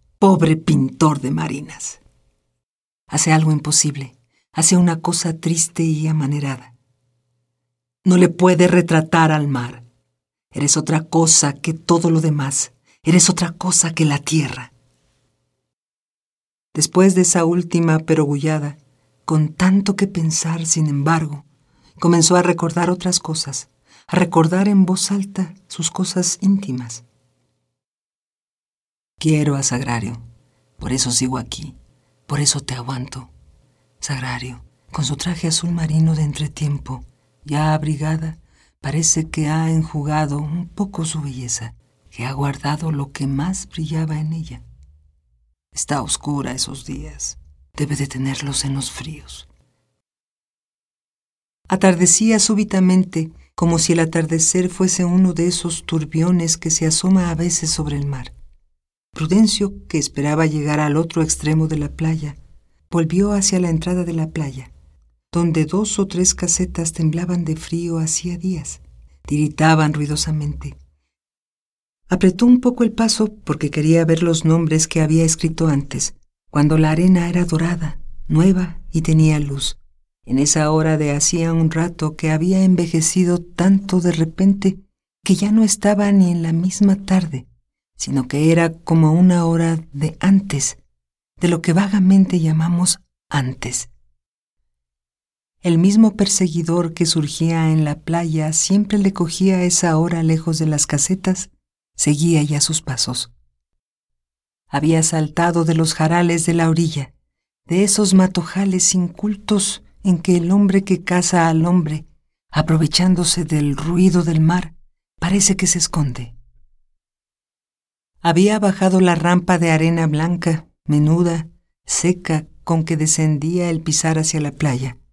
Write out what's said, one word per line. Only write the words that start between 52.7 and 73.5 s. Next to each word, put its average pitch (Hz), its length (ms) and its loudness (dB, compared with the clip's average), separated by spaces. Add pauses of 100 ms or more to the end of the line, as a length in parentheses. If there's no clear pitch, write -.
como 170 220 2
si 165 160 2
el 165 60 2
atardecer 165 720 0
fuese 185 360 0
uno 180 280 4
de 165 140 -2
esos 175 380 -6
turbiones 165 720 0
que 160 140 -4
se 160 140 -2
asoma 180 440 2
a 165 60 -4
veces 165 340 -2
sobre 147 280 -4
el 143 100 -4
mar. 131 260 -8 (800)
Prudencio, 196 760 0
que - 100 -4
esperaba 151 480 -2
llegar 151 340 -2
al 151 160 0
otro 165 280 -2
extremo 156 440 -2
de 160 100 -4
la 147 120 -6
playa, 160 480 -6 (520)
volvió 175 440 0
hacia 190 260 0
la 180 100 -2
entrada 180 340 -2
de 170 100 -8
la 160 160 -4
playa, 135 420 -8 (600)
donde 165 340 0
dos 196 340 -4
o 196 80 0
tres 180 260 0
casetas 180 600 -4
temblaban 170 500 -2
de 156 120 -4
frío 170 440 -6
hacía 175 380 -4
días. 175 440 -8 (440)
Tiritaban 151 680 2
ruidosamente. 147 840 -6 (1300)
Apretó 185 360 2
un 247 160 6
poco 247 240 0
el 226 80 -2
paso 214 500 0
porque 151 260 -4